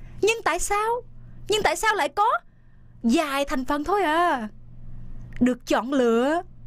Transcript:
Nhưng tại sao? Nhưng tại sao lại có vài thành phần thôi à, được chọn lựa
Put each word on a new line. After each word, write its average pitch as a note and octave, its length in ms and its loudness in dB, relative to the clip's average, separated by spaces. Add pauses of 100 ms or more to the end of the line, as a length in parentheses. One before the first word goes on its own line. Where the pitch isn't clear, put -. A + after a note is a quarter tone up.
(220)
Nhưng A4+ 220 2
tại E4 140 0
sao? G#4 320 0 (580)
Nhưng G#4 140 2
tại D#4 140 2
sao A4 180 2
lại D4 140 0
có A#4 300 2 (640)
vài C#4 420 2
thành C#4 200 -2
phần D4 200 0
thôi G4 180 2
à, D#4 460 2 (920)
được B3 260 2
chọn B3+ 260 0
lựa C4 500 2 (240)